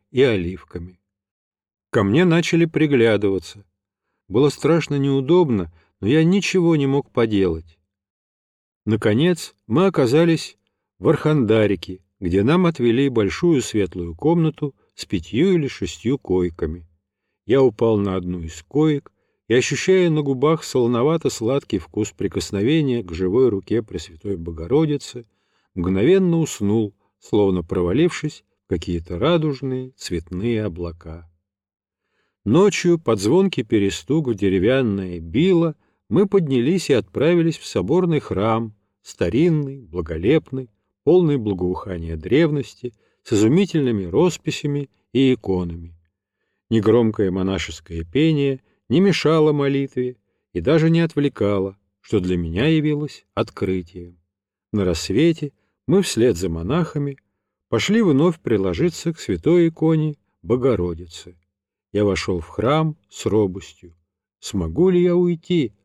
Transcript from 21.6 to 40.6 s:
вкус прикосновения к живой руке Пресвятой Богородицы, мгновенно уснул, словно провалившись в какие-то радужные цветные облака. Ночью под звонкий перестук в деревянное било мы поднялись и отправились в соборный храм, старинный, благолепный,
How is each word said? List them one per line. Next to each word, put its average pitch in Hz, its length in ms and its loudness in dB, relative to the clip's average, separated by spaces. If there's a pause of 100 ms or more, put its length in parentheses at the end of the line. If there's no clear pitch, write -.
вкус 101 340 -6
прикосновения 117 880 -2
к 87 100 -12
живой 92 380 2
руке 104 320 -2
Пресвятой 92 540 -10
Богородицы, 117 880 -4 (480)
мгновенно 143 640 2
уснул, 107 560 -2 (240)
словно 98 440 0
провалившись 95 840 -2 (200)
в - 40 -20
какие-то 87 500 -6
радужные 135 800 -2
цветные 95 680 -4
облака. 85 640 -10 (1120)
Ночью 175 540 2
под 113 220 0
звонкий 151 420 0
перестук 110 680 0
в 113 60 -2
деревянное 98 840 0
било 160 580 0 (340)
мы 185 160 2
поднялись 160 640 0
и - 20 4
отправились 165 640 0
в - 100 -18
соборный 151 540 0
храм, 110 540 -2 (280)
старинный, 139 800 -2
благолепный, 90 880 -4 (340)